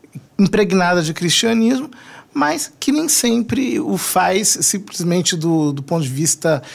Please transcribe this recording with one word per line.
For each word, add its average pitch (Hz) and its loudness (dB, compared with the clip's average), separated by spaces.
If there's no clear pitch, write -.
impregnada 185 2
de 156 -2
cristianismo, 226 0
mas 294 -2
que - 0
nem 311 0
sempre 233 0
o 202 -2
faz 185 0
simplesmente 175 -2
do, 160 2
do 139 -6
ponto 165 -2
de 131 -4
vista 147 0